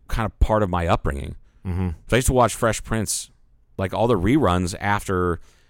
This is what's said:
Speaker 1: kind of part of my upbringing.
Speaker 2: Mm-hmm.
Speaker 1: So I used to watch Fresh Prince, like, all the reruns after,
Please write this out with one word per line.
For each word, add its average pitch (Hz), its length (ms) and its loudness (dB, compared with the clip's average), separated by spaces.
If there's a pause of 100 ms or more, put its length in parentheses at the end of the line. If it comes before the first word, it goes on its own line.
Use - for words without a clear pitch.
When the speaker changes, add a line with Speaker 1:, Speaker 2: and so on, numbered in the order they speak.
Speaker 1:
kind 113 200 -2
of - 120 -10
part 107 240 4
of 95 80 0
my 87 160 0
upbringing. 73 480 -2 (320)
Speaker 2:
Mm-hmm. 90 220 -2 (180)
Speaker 1:
So - 80 2
I - 20 4
used 127 120 2
to - 60 0
watch 120 200 4
Fresh 113 300 -2
Prince, - 460 -4 (480)
like, 95 160 -4
all 104 140 2
the 123 100 4
reruns 92 600 2
after, 95 640 -2 (300)